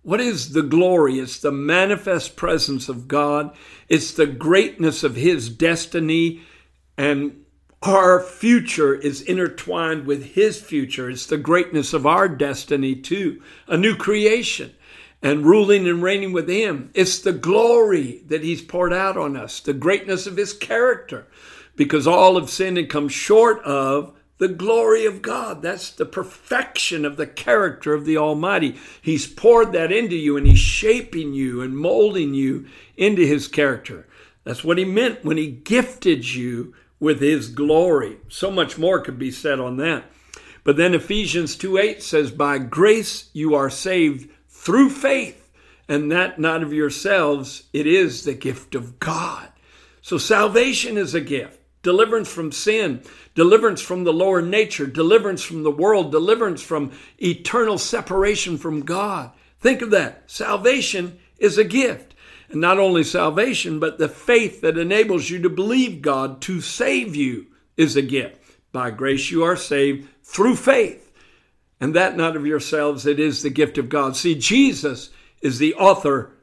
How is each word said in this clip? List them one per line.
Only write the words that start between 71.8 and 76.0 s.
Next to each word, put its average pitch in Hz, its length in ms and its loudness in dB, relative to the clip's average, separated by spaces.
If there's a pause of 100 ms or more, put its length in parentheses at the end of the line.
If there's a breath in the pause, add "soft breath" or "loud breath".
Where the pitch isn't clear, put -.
that 185 200 2
not 165 200 -2
of 147 100 -6
yourselves, 147 640 -2
it 147 120 0
is 151 220 -2
the 147 80 -4
gift 147 300 0
of 123 100 -4
God. 143 260 -2
See, 170 200 0
Jesus 190 720 0 (320 soft breath)
is 127 160 -2
the 151 160 2
author 156 680 2